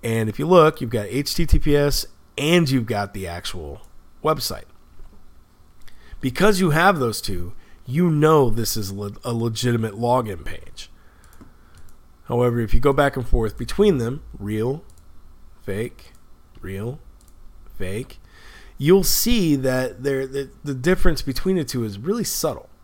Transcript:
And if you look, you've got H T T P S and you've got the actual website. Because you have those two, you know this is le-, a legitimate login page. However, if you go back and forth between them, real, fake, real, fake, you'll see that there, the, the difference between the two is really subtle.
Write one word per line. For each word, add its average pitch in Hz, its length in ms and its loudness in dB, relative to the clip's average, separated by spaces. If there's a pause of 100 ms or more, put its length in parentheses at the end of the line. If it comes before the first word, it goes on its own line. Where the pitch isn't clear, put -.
And 113 260 0
if - 80 -8
you 147 80 -4
look, 160 360 6
you've 120 100 -6
got 104 160 -4
H 135 260 -6
T 165 140 2
T - 100 8
P 147 180 4
S 143 300 2 (320)
and 160 320 2
you've 127 160 0
got 101 300 -4
the 95 100 -8
actual 85 560 -10 (420)
website. 151 420 -4 (1600)
Because 180 380 2
you 180 100 4
have 165 300 2
those 117 220 -2
two, 87 320 -4 (340)
you 160 240 2
know 151 400 4
this 110 260 0
is 98 140 -4
le-, 101 220 -8 (100)
a 123 100 -4
legitimate 113 600 -2
login 113 500 -2
page. - 460 -10 (1300)
However, 120 340 0
if 113 140 0
you 117 60 10
go 139 140 4
back 139 220 2
and 123 120 -6
forth 113 300 0
between 185 400 2
them, 123 260 -4 (140)
real, 107 460 -4 (760)
fake, - 520 -8 (480)
real, 101 380 -10 (800)
fake, 101 420 -6 (580)
you'll 175 260 4
see 196 520 2
that 127 480 -2
there, 135 240 -2
the, 135 220 -8 (140)
the 143 100 -6
difference 165 480 4
between 185 340 -2
the 165 80 -2
two 123 200 -4
is 101 140 -6
really 190 260 -4
subtle. - 460 -6 (140)